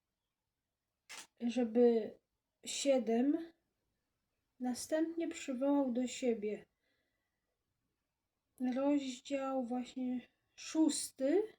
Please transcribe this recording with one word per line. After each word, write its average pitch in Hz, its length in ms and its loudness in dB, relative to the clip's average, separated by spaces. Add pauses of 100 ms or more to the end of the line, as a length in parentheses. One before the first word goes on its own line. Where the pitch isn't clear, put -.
(1400)
żeby 233 800 2 (480)
siedem, 262 840 0 (1080)
następnie 311 680 -2
przywołał 277 640 0
do 247 140 0
siebie. 214 580 -2 (2000)
Rozdział 269 920 -2
właśnie 247 540 -4 (340)
szósty 311 880 0 (160)